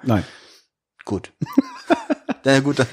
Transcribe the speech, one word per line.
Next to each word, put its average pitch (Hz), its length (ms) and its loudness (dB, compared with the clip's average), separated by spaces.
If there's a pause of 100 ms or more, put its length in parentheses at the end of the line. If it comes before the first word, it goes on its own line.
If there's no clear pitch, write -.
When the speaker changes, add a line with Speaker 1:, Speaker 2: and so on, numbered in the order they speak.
Speaker 1:
Nein. 110 220 0 (800)
Speaker 2:
Gut. - 320 -8
<laughs> - 40 -6 (1000)
Na 135 160 6
gut, 135 180 0 (140)